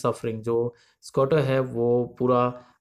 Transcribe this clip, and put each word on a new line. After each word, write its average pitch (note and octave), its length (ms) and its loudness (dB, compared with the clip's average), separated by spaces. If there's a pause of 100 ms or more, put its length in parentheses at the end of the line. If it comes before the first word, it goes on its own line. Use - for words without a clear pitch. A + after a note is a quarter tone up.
suffering। A#2 320 -4
जो A#2 400 -2 (280)
स्कॉटो C#3 340 0
है, C3 240 2
वो A#2+ 580 0
पूरा B2 460 0 (160)